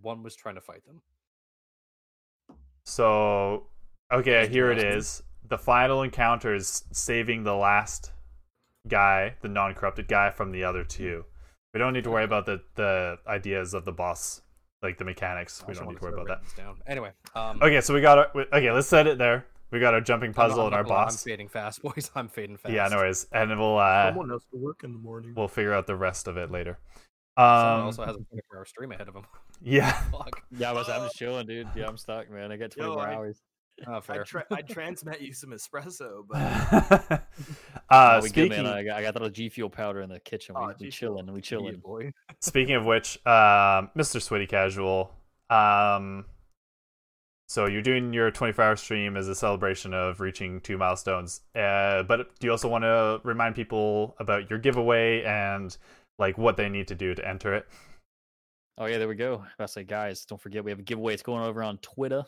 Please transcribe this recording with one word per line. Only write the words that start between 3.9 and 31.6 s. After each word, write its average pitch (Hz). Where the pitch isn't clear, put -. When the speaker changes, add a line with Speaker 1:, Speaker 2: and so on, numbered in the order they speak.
Speaker 2:
okay, 123
Speaker 1:
Just 110
Speaker 2:
here 127
it 120
Speaker 1:
interesting. 104
Speaker 2:
is. -
The 113
final 131
encounter 117
is 95
saving 117
the 104
last 101
guy, 101
the -
non-corrupted 98
guy, 101
from 98
the 92
other 90
two. 87
We 110
don't 127
need 123
to 117
worry 113
about 104
the, 98
the 92
ideas 95
of 92
the 95
boss, 87
like, 92
the -
mechanics. 90
Speaker 1:
I -
Speaker 2:
We 107
Speaker 1:
actually 90
Speaker 2:
don't 87
need 90
to 92
Speaker 1:
wanna 85
Speaker 2:
worry 87
Speaker 1:
start 95
Speaker 2:
about -
that. 95
Speaker 1:
writing 101
this -
down. 139
Anyway, 117
um, 110
Speaker 2:
Okay, 147
so 143
we 143
got 143
our, 147
we, 139
okay, 139
let's 135
set 156
it 143
there. 123
We 120
got 120
our 113
jumping 117
Speaker 1:
I'm 107
not, 117
Speaker 2:
puzzle 117
Speaker 1:
I'm 110
Speaker 2:
and 104
our 101
Speaker 1:
not 107
gonna 98
lie, 110
Speaker 2:
boss. 113
Speaker 1:
I'm 120
fading 104
fast, 107
<laughs> -
boys. 143
I'm 123
fading 101
fast. 110
Speaker 2:
Yeah, 101
no 104
worries. 95
And 110
we'll, 107
uh, 98
Speaker 3:
Someone 127
has 120
to 131
work 139
in 131
the 113
morning. 113
Speaker 2:
we'll 107
figure 104
out 95
the 101
rest 92
of 87
it 90
later. 87
Speaker 1:
Someone 117
Speaker 2:
Um, 113
Speaker 1:
also 113
has 110
a 101
twenty-four 110
hour 95
stream 127
ahead 95
of 95
him. 98
<laughs> -
Speaker 2:
Yeah. 139
Speaker 1:
Fuck. -
Speaker 4:
Yeah, 123
I -
was, 120
I'm 120
Speaker 3:
Uh, 120
Speaker 4:
just -
chilling, 123
dude. 113